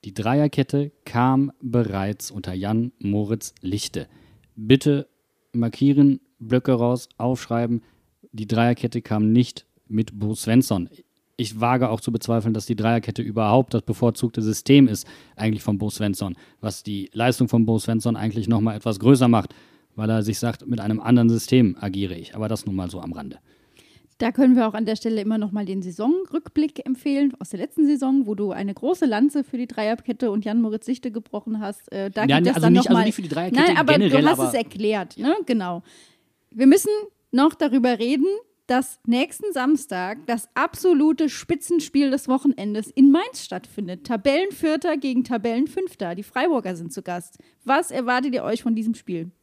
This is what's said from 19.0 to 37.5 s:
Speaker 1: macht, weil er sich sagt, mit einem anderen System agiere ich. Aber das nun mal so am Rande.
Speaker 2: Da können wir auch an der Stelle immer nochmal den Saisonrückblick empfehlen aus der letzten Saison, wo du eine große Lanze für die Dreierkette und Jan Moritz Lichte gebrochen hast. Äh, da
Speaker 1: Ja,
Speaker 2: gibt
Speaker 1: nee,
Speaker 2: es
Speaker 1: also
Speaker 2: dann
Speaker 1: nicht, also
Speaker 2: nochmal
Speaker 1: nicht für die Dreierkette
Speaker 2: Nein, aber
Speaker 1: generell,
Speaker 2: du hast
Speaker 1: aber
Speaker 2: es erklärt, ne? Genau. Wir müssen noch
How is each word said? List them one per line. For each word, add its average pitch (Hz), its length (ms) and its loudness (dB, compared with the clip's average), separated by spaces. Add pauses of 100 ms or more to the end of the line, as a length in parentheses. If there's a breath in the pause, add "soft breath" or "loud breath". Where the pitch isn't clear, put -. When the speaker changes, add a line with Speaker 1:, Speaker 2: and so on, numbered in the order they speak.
Speaker 1:
macht, 113 260 2 (440 soft breath)
weil 107 120 -2
er 110 140 0
sich 107 160 -4
sagt, 117 280 -6
mit 110 140 -4
einem 107 180 -2
anderen 117 300 4
System 117 500 2
agiere 95 360 -6
ich. 85 200 -16
Aber 107 140 -6
das 110 160 -6
nun 98 100 -6
mal 92 140 -4
so 92 100 -10
am 85 140 -10
Rande. - 260 -14 (800 soft breath)
Speaker 2:
Da 226 160 -2
können 254 240 6
wir 226 100 4
auch 208 60 -4
an 220 120 -4
der 214 120 -2
Stelle 226 240 -4
immer 220 160 -2
nochmal 208 280 -4
den 190 160 -6
Saisonrückblick 294 1040 -4
empfehlen 277 540 0
aus 180 100 -12
der 185 100 -10
letzten 302 260 0
Saison, 269 400 2
wo 208 100 -4
du 196 160 -4
eine 196 220 -6
große 330 320 -2
Lanze 262 400 2
für - 120 -10
die 240 100 -6
Dreierkette 226 640 -4
und 208 140 -2
Jan 220 160 0
Moritz 220 260 -4
Lichte 247 240 -4
gebrochen 214 480 -8
hast. 202 340 -10
Äh, 196 180 -6
da 214 140 -2
Speaker 1:
Ja, 139 120 4
Speaker 2:
gibt 170 80 4
Speaker 1:
nee, - 40 4
Speaker 2:
es - 60 0
Speaker 1:
also 160 100 2
Speaker 2:
dann 170 80 8
Speaker 1:
nicht, 185 60 8
also - 100 0
Speaker 2:
nochmal - 160 4
Speaker 1:
nicht 220 100 0
für 214 60 -8
die 165 80 -8
Dreierkette 180 320 0
Speaker 2:
Nein, 330 160 4
aber 302 160 4
Speaker 1:
generell, 254 280 4
Speaker 2:
du 294 60 6
hast 339 120 4
Speaker 1:
aber - 100 2
Speaker 2:
es 233 40 -2
erklärt, 214 640 -4
ne? 277 180 0 (100)
Genau. 185 380 -2 (680 soft breath)
Wir 247 160 4
müssen 381 240 6 (400)
noch 277 240 4